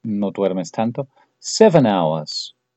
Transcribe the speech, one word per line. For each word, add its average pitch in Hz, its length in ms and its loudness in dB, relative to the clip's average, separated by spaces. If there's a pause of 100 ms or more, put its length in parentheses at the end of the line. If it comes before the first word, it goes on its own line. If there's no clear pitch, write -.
no 101 280 -4
duermes 90 400 -4
tanto, 117 360 -4 (320)
"Seven 165 480 4
hours", 82 680 -2 (220)